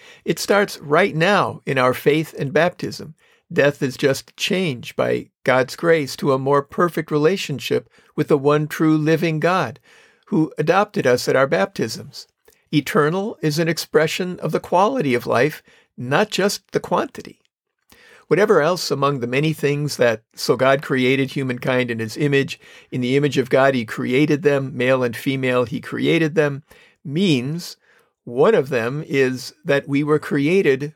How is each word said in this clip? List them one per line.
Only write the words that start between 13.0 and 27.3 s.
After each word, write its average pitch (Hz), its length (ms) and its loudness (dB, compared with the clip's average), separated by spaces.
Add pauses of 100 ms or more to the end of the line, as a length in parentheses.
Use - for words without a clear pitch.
is 156 180 -2
an 165 80 0
expression 165 720 -2
of 156 120 -4
the 175 80 -2
quality 190 540 0
of 117 120 -2
life, 131 360 0 (340)
not 147 320 0
just - 440 -4
the - 80 -2
quantity. - 600 -6 (880)
Whatever 190 340 4
else 165 300 0
among 139 300 0
the 120 60 -2
many 143 280 0
things 143 420 -2
that, 117 260 2 (120)
"So - 200 0
God 131 280 2
created 131 480 0
humankind 127 600 -2
in 113 80 -4
his 113 200 -8
image, 143 420 0 (300)
in 127 100 -6
the 123 160 0
image 143 220 2
of 127 100 -2
God 135 260 4
he 117 120 -2
created 139 560 0
them, 135 340 0
male 127 260 2
and 117 140 -4
female 131 480 0
he 120 160 -6
created 151 540 0
them," 143 280 0 (400)
means, 151 760 -2 (460)